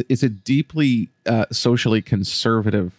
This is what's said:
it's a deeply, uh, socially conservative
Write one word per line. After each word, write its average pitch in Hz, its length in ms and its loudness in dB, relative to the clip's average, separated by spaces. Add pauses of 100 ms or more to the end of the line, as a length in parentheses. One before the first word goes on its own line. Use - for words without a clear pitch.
it's 131 160 0
a 131 60 2
deeply, 127 800 0 (160)
uh, 113 260 0
socially 117 500 0
conservative 104 960 -2